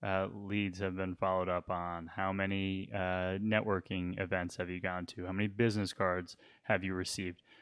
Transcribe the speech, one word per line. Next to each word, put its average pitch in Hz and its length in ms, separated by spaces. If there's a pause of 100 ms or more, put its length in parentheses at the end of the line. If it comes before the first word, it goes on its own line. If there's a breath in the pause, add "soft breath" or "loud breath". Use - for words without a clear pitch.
uh, 98 280
leads 101 480
have 95 160
been 92 200
followed 92 340
up 90 220
on? 87 340
How 95 260
many, 98 640
uh, 92 460
networking 95 840
events 90 360
have 90 120
you 90 100
gone 90 280
to? 92 180
How 90 60
many 101 160
business 104 460
cards 90 440 (260 loud breath)
have 95 200
you 95 100
received? 92 480 (200 soft breath)